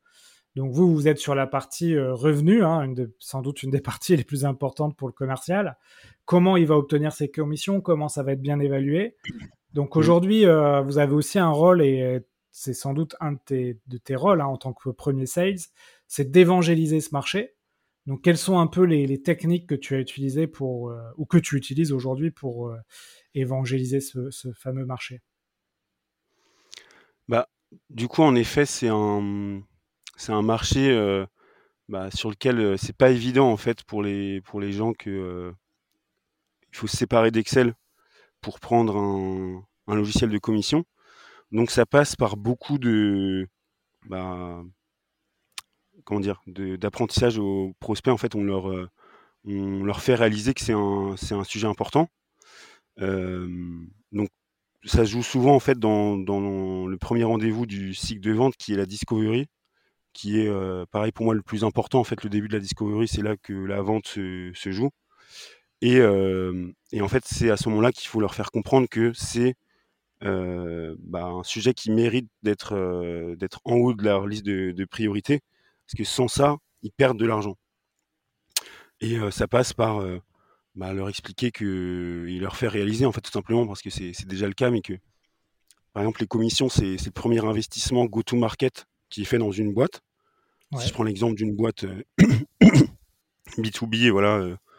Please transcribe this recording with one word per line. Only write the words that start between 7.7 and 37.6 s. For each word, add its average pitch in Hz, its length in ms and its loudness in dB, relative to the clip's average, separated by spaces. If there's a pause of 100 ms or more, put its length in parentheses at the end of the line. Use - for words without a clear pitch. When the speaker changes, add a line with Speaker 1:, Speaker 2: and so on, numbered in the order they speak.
Speaker 1:
comment 151 280 0
ça 143 140 -6
va 135 100 -2
être 135 100 -4
bien 143 180 0
évalué. 143 560 0 (560)
Donc, 143 240 -2
Speaker 2:
Oui. 160 40 6
Speaker 1:
aujourd'hui, 185 460 6
euh, 147 360 6
vous 139 160 0
avez 143 160 4
aussi 151 240 0
un 170 120 4
rôle, 170 320 6
et, 131 200 4
euh, 127 180 -2 (300)
c'est - 240 -8
sans 139 180 -6
doute 151 280 -4
un 151 120 -4
de 131 120 -6
tes, 123 420 -4
de 123 120 -12
tes - 160 -6
rôles, 160 280 2
hein, 139 40 -2
en 135 120 -4
tant 127 160 -10
que - 160 -8
premier 135 360 -4
sales, 185 320 -2 (480)
c'est 135 240 -4
d'évangéliser 165 680 6
ce 151 120 -8
marché. 180 420 -4 (500)
Donc, 135 180 -8
quelles 170 140 6
sont 185 220 2
un 165 80 6
peu 180 180 4
les, 151 220 4
les 135 160 -2
techniques 170 440 0
que 147 80 -2
tu 139 200 -4
as 135 60 0
utilisées 139 460 -2
pour, 123 440 -6
euh, 117 100 -12 (160)
ou 156 80 -6
que 175 140 4
tu 151 180 2
utilises 143 360 -2
aujourd'hui 131 380 -2
pour, 120 380 -10
euh, 117 80 -12 (580)
évangéliser 131 640 -2
ce, 135 300 -8
ce 127 220 -12
fameux 131 320 -8
marché ? 127 380 -12 (2000)
Speaker 2:
Bah, 117 200 0 (400)
du 120 200 -6
coup, - 140 2
en 143 120 8
effet, 120 320 2
c'est 117 240 -2
un, 101 720 -2 (540)
c'est - 160 -8
un 107 100 2
marché, 123 480 2
euh, 98 340 2 (640)
bah, 95 220 -8
sur - 180 -6
lequel, 120 320 0
euh, 101 160 2
c'est - 200 -8
pas 131 140 8
évident, 127 400 4
en 107 60 2
fait, 117 280 -4
pour 104 180 -6
les, 98 400 -4
pour 101 180 -12
les 101 120 -6
gens 110 200 -2
que, - 160 -12
euh, 90 440 -8 (1160)
il - 60 -20
faut 110 100 -6
se - 100 -4
séparer 113 340 4
d'Excel 117 440 2 (680)